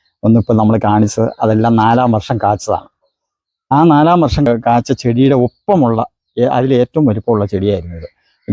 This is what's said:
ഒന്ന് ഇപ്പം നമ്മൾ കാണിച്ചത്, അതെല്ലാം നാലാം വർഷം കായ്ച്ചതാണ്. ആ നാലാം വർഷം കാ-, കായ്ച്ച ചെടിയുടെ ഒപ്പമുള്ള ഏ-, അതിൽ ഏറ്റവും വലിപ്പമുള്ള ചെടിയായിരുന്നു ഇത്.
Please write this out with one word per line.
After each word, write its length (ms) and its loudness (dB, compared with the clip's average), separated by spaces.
ഒന്ന് 160 4
ഇപ്പം 180 0
നമ്മൾ 160 2
കാണിച്ചത്, 420 0
അതെല്ലാം 300 0
നാലാം 340 2
വർഷം 260 -6
കായ്ച്ചതാണ്. 440 -4
ആ 20 2
നാലാം 320 4
വർഷം 240 -2
കാ-, 180 -2
കായ്ച്ച 240 0
ചെടിയുടെ 340 2
ഒപ്പമുള്ള 540 -2
ഏ-, 160 2
അതിൽ 140 0
ഏറ്റവും 280 -2
വലിപ്പമുള്ള 440 -2
ചെടിയായിരുന്നു 480 -4
ഇത്. 80 -16